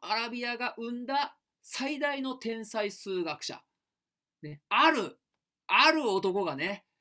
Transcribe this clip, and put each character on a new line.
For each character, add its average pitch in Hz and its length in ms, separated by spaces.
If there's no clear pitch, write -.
ア 190 140
ラ 233 140
ビ 240 180
ア 240 100
が 247 200
生 233 160
ん 240 140
だ 277 300
最 277 360
大 277 220
の 262 140
天 226 300
才 214 260
数 185 340
学 151 180
者。 - 200
ね、 147 260
あ 269 220
る、 247 280
あ 262 240
る 294 200
男 190 340
が 147 120
ね、 190 280